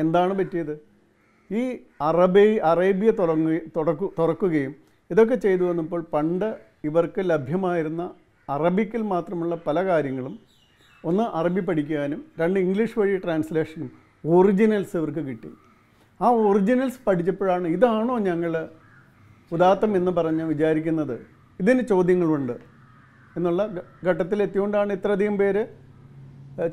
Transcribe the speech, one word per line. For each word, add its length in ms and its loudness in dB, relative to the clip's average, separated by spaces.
എന്താണ് 360 2
പറ്റിയത്? 360 -6
ഈ 120 -2
അറബി, 380 6
അറേബ്യ 480 4
തുടങ്ങുക-, 460 0
തുടക്കു-, 440 -2
തുറക്കുകയും 540 0
ഇതൊക്കെ 240 4
ചെയ്തു 240 2
വന്നപ്പോൾ 320 -4
പണ്ട് 360 -2
ഇവർക്ക് 320 0
ലഭ്യമായിരുന്ന 720 -2
അറബിക്കിൽ 520 -2
മാത്രമുള്ള 400 -4
പല 100 0
കാര്യങ്ങളും, 460 -2
ഒന്ന് 140 0
അറബി 280 0
പഠിക്കാനും 520 -4
രണ്ട് 260 0
ഇംഗ്ലീഷ് 340 -2
വഴി 240 2
ട്രാൻസ്ലേഷനും 680 -4
ഒറിജിനൽസ് 640 4
ഇവർക്ക് 280 -4
കിട്ടി. 220 -12
ആ 80 0
ഒറിജിനൽസ് 600 2
പഠിച്ചപ്പോഴാണ് 680 0
ഇതാണോ 400 2
ഞങ്ങൾ 240 -2
ഉദാത്തം 440 4
എന്ന് 200 2
പറഞ്ഞ് 320 0
വിചാരിക്കുന്നത്? 640 0
ഇതിന് 320 2
ചോദ്യങ്ങളുണ്ട് 640 2
എന്നുള്ള 240 0
ഘ-, 80 -10
ഘട്ടത്തിലെത്തിയോണ്ടാണ് 880 0
ഇത്രയധികം 440 0
പേര്, 220 2
ഏഹ്, 140 -2